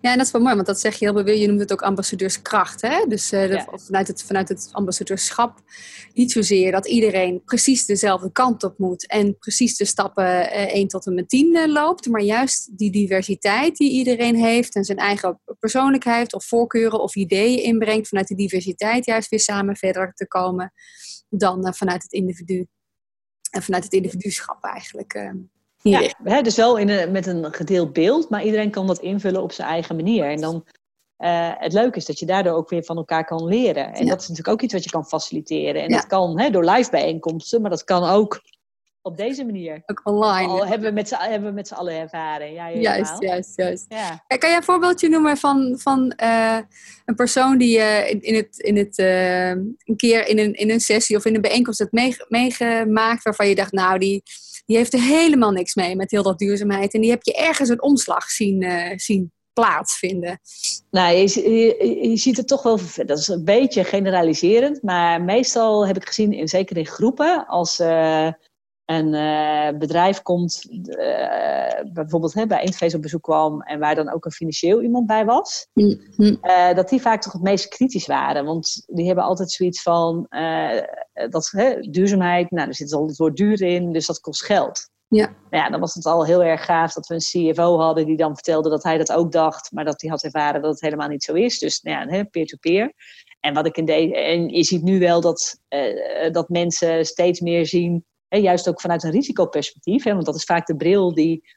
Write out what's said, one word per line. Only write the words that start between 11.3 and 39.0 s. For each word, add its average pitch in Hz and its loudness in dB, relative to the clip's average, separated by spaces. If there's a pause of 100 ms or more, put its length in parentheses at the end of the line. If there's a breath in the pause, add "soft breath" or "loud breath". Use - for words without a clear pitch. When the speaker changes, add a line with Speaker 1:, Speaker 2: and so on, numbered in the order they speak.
Speaker 1:
eh, 320 2
loopt, 311 0
maar 226 0
juist 220 -2
die 208 0
diversiteit 202 0
die 277 4
iedereen 240 2
heeft 233 2
en 202 0
zijn 196 -4
eigen 202 -2 (180)
persoonlijkheid 247 0
of 196 -10
voorkeuren 226 0
of - -4
ideeën 196 2
inbrengt, 220 0
vanuit 196 0
die 190 -8
diversiteit 196 -2
juist 220 -2
weer 220 0
samen 202 -2
verder 185 -4
te 190 -10
komen 185 -4 (560 loud breath)
dan, 185 0
eh, 185 -4
vanuit 180 -4
het - -20
individu. 180 -4 (840)
En 190 -4
vanuit 180 -2
het - -10
individuschap 185 -4
eigenlijk, - -12
eh, 196 -10 (500)
Speaker 2:
Ja, 196 4
Speaker 1:
hier. - 0 (100)
Speaker 2:
hè, 233 2
dus 226 0
wel 233 6
in 202 2
een, 185 0
met 190 -2
een 165 -4
gedeeld 170 0
beeld, 262 2
maar 208 -2
iedereen 214 0
kan 190 -4
dat 180 -2
invullen 190 -2
op 180 -6
zijn - -8
eigen 165 -4
manier. 175 0
En 151 -4
dan, 160 -6 (520 soft breath)
eh, 170 -2
het 156 -6
leuke 226 2
is 175 -10
dat - -8
je 180 -8
daardoor 185 0
ook 160 -2
weer 170 -4
van 165 -8
elkaar 160 -2
kan 165 -6
leren. 196 0
En - -2
Speaker 1:
Ja. - 4
Speaker 2:
dat 185 -2
is - -14
natuurlijk 165 -8
ook 220 0
iets 240 -4
wat 180 -2
je - -12
kan 156 -4
faciliteren. 156 -4
En 165 -6
Speaker 1:
Ja. 233 2
Speaker 2:
dat - -2
kan, 180 0
hè, 277 2
door 185 2
live 226 4
bijeenkomsten, 165 -2
maar 202 -2
dat 165 -4
kan 180 0
ook 202 2 (600)